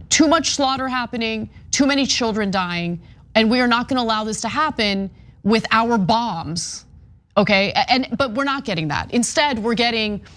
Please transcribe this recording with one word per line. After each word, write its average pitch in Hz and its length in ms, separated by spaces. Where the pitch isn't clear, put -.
too 311 180
much 320 240
slaughter 262 360
happening, 226 640
too 285 140
many 277 200
children 214 440
dying, 175 500
and 220 140
we 254 100
are 247 80
not 240 200
gonna 254 140
allow 220 220
this 214 180
to 226 80
happen 208 600
with 214 280
our 233 280
bombs, 180 840
okay? 202 380
A-, - 160
and, 262 160
but 262 160
we're 269 100
not 277 220
getting 165 220
that. 139 240
Instead, 262 480
we're 226 160
getting, 220 440